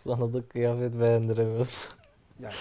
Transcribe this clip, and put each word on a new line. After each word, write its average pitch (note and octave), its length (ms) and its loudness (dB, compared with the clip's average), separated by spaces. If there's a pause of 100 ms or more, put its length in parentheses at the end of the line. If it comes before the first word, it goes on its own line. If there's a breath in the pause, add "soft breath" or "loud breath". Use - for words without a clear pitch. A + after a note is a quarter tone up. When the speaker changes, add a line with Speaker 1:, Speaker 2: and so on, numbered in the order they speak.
Speaker 1:
Sana A#2+ 300 0
da B2 140 -4
kıyafet A#2+ 520 -2
beğendiremiyorsun. A2+ 960 2
<laughs> - 60 -20 (380)
Speaker 2:
Ya A#2 220 -12